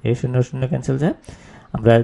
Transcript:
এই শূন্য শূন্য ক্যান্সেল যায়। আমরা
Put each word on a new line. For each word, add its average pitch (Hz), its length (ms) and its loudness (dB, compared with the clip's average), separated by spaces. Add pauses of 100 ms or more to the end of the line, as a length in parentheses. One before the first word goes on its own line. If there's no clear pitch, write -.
এই 113 100 0
শূন্য 127 280 -2
শূন্য 131 260 -6
ক্যান্সেল 131 300 -4
যায়। 170 160 0 (580)
আমরা 113 320 4